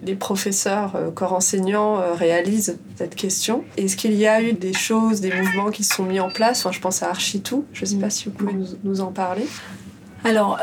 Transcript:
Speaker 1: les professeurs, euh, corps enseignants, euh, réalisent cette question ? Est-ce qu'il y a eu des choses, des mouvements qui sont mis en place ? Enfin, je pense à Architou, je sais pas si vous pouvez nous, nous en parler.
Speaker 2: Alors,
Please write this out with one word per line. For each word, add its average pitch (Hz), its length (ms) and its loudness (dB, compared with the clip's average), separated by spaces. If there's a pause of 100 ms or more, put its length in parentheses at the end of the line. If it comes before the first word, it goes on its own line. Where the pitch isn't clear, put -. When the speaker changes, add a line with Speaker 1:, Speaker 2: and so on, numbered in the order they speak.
Speaker 1:
les 190 100 -2
professeurs, 196 800 -2
euh, 165 160 -2
corps 180 220 -2
enseignants, 202 680 2
euh, 175 120 2
réalisent 175 640 2 (200)
cette 175 180 -6
question ? 214 500 -2 (140)
Est-ce 190 180 0
qu'il 226 160 2
y 214 140 4
a 220 160 6
eu 233 100 2
des 190 220 -2
choses, 220 480 2
des 185 100 0
mouvements 190 380 0
qui 214 140 -2
sont - 180 0
mis 190 180 0
en 185 80 2
place ? 226 380 2
Enfin, 185 60 -2
je - 80 -8
pense 185 220 0
à 175 60 0
Architou, 202 640 -2
je - 140 -6
sais 202 100 0
pas 202 140 0
si - 160 -4
vous 202 60 -6
pouvez 202 200 -2
nous, 190 140 -2 (180)
nous 196 160 0
en 190 100 -4
parler. 185 360 -2 (800)
Speaker 2:
Alors, 214 380 4